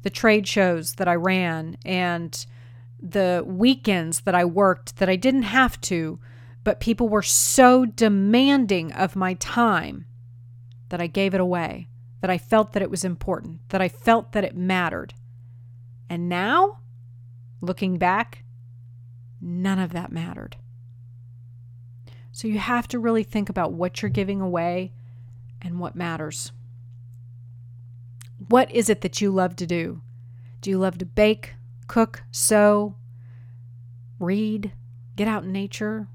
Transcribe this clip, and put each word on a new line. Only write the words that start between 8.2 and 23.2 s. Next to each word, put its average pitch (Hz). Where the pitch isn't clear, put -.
of -
my 185
time 202
that 175
I 175
gave 190
it 190
away, 180
that 185
I 180
felt 214
that 196
it 180
was 190
important, 170
that 190
I 185
felt -
that 208
it -
mattered. 180
And 175
now, 254
looking 180
back, 185
none 185
of 175
that 175
mattered. -
So -
you 214
have 240
to 254
really 226